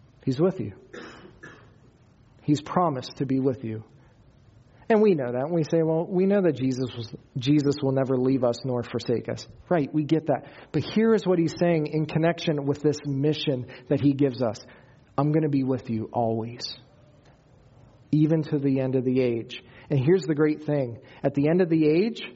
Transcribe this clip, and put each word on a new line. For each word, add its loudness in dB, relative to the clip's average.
He's -2
with 2
you. -8
He's 0
promised -6
to -4
be -2
with -2
you. -8
And 4
we 4
know -2
that. -2
And -4
we 2
say, 2
"Well, 0
we 0
know 4
that 2
Jesus -2
was, -12
Jesus 2
will 2
never 0
leave 2
us 2
nor -2
forsake -4
us." -8
Right, 0
we 0
get 0
that. 0
But -2
here 2
is 0
what 4
he's 0
saying 2
in -2
connection 0
with -2
this 2
mission -2
that 2
he 4
gives 0
us. -2
"I'm 0
gonna 2
be 0
with -4
you -4
always, -4
even 2
to -4
the 0
end -2
of 0
the 2
age." -4
And 2
here's 4
the 4
great 2
thing. -2
At 0
the 4
end 4
of 2
the 4
age 2